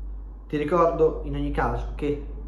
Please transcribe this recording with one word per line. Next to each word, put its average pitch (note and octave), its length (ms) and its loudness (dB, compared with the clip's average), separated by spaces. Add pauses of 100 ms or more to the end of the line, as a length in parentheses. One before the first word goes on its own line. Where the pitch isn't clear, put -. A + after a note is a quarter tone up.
(460)
Ti D3+ 140 -2
ricordo D#3+ 640 4
in C#3+ 100 -4
ogni C#3+ 160 -2
caso C#3 460 0
che D3 300 -2 (220)